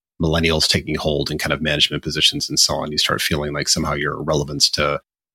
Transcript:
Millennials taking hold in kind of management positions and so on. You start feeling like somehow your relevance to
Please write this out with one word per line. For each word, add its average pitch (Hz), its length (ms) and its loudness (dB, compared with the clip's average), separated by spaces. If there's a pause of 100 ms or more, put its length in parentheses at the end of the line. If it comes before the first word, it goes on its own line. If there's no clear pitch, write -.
(220)
Millennials 80 460 2
taking 76 280 0
hold 73 360 0
in 76 60 -2
kind 73 160 -2
of 71 80 -2
management 76 420 0
positions - 460 0
and 73 100 0
so - 160 2
on. 73 160 -4
You 76 60 -4
start - 240 0
feeling 73 320 -2
like 73 160 -2
somehow 76 240 0
your 73 280 -2
relevance 73 500 0
to 73 280 0 (360)